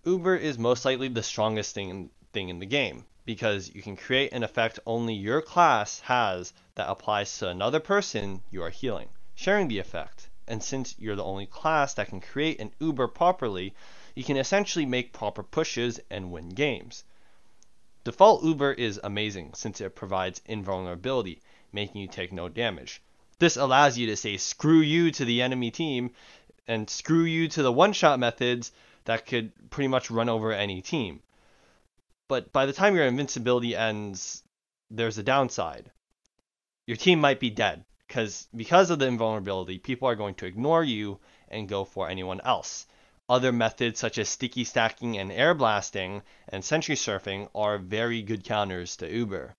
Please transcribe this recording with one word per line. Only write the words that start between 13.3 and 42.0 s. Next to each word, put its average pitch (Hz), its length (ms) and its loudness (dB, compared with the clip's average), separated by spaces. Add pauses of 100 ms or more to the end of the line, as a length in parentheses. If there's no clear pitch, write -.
you 127 120 -8
can 139 100 2
essentially 175 500 2
make 123 280 -2
proper 104 280 -6
pushes 120 680 -2
and 90 240 -8
win 82 160 -12
games. 120 560 -4 (1000)
Default 190 400 8
Uber 143 300 2
is 107 280 -2
amazing 101 520 -4
since - 260 -8
it 98 160 -8
provides 95 500 -4
invulnerability, 95 960 -4 (300)
making 101 300 -6
you 95 80 -10
take 92 240 -8
no 87 160 -8
damage. 90 520 -6 (380)
This 170 160 6
allows 131 420 6
you 120 100 0
to 104 100 -2
say 104 180 -6
"screw 156 460 4
you" 160 300 4
to 139 120 -4
the 120 180 2
enemy 127 300 0
team 127 400 -2 (560)
and 110 220 -2
"screw 165 340 2
you" 165 240 2
to 147 160 0
the 127 80 6
one-shot 156 480 6
methods 123 540 0 (320)
that 113 200 0
could 113 260 -2 (180)
pretty 139 200 -2
much 131 200 0
run 117 200 0
over 110 240 0
any 98 280 -2
team. 98 400 -4 (1080)
But 131 240 -2
by 135 120 6
the 143 60 0
time 196 240 4
your 156 100 6
invincibility 123 720 2
ends, 104 640 -4 (500)
there's 110 260 -2
a 107 60 -8
downside. 117 680 0 (960)
Your 113 80 -2
team 175 240 6
might 139 220 4
be 127 80 0
dead, 104 340 -2 (240)
'cause, 110 480 -4
because 170 360 6
of 156 80 2
the 135 80 4
invulnerability, 98 680 -2
people 127 300 -4
are 120 80 2
going 101 200 -6
to - 100 -10
ignore 143 400 2
you 104 340 -2 (300)
and 107 180 -8
go 98 160 -4
for 92 240 -6